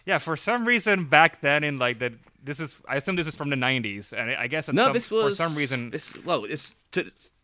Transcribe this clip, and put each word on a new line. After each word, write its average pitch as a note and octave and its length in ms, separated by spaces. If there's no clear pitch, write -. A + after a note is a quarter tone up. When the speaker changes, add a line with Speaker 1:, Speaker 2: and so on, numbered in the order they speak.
Speaker 1:
Yeah, F3+ 140
for D#3+ 180
some A#3 300
reason G#3 380
back D3+ 360
then D3 220
in, D3 160
like, B2 180
the, A#2+ 160
this C3+ 160
is, D#3 160
I C3+ 100
assume F#3 180
this E3+ 120
is D3+ 80
from C#3+ 140
the C#3+ 60
nineties, A#2+ 580
and A2+ 160
I B2 160
guess D3+ 240
at C3+ 60
Speaker 2:
No, G#3+ 100
Speaker 1:
some, C4+ 80
Speaker 2:
this A#3 140
Speaker 1:
for A3 160
Speaker 2:
was G#3 140
Speaker 1:
some E3 180
reason C3 340
Speaker 2:
this, - 240
well, D3 220
it's C#3 300
t-, F3 180